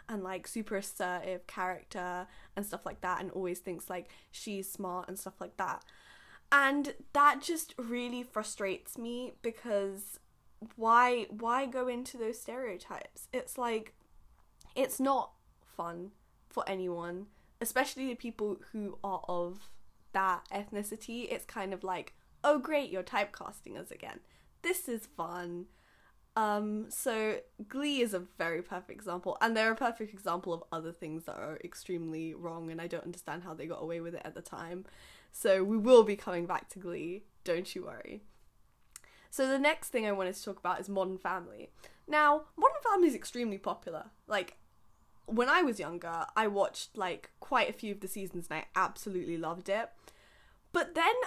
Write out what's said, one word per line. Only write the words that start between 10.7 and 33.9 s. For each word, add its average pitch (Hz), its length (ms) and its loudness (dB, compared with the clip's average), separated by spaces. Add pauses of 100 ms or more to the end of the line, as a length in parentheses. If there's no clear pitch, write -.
why, 233 540 6
why 233 380 0
go 254 200 -2
into 254 300 -4
those 226 240 -4
stereotypes? 220 920 -8
It's 254 240 -4
like, 226 380 -2 (800)
it's - 260 0
not 262 340 2 (280)
fun 170 480 -8 (380)
for - 200 -4
anyone, 180 600 -4 (340)
especially 262 460 0
the 240 80 -2
people 214 420 -4 (140)
who 208 320 -6
are 190 260 -2
of 175 400 -4 (440)
that 185 380 2
ethnicity. 208 800 -6
It's - 140 -6
kind 196 260 -6
of 180 120 -6
like, 185 320 -6 (280)
"Oh 294 140 8
great, 285 320 0
you're 185 140 -4
typecasting - 720 -4
us - 140 -12
again. - 280 -12 (440)
This 339 260 0
is 233 160 -4
fun." 175 640 -6 (680)
Um, 214 540 2
so 220 520 0 (260)
Glee 285 340 0
is 220 140 2
a 175 100 -4 (140)
very 165 240 0
perfect 180 260 -8
example, 180 500 -4
and 226 160 4
they're 220 160 6
a 220 40 2
perfect 226 380 -2
example 185 380 -2
of 165 200 -2
other 165 200 -4
things 165 340 -8
that - 100 -8
are 151 280 -8
extremely 165 720 -6
wrong, 165 380 -8
and 165 100 -8
I 170 60 -6
don't 170 160 -6
understand 175 400 -8
how 175 100 -10
they 160 140 -8
got 170 160 -6
away 165 180 -4